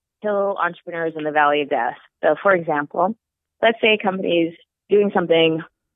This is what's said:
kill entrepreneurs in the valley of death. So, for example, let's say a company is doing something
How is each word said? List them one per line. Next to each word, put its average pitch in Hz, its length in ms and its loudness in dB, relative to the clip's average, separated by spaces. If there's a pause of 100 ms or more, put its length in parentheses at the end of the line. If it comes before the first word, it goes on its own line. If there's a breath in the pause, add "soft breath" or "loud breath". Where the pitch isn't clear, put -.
(220)
kill 202 360 -2
entrepreneurs 170 580 -6
in 156 80 -8
the 151 80 -4
valley 147 300 2
of 139 80 -6
death. 127 280 -2 (260)
So, 156 180 4
for 196 120 4
example, 165 640 -2 (460)
let's 226 200 2
say 214 120 2
a 214 100 -4
company 185 400 -2
is 165 120 -6 (340)
doing 202 240 2
something 165 500 2 (320)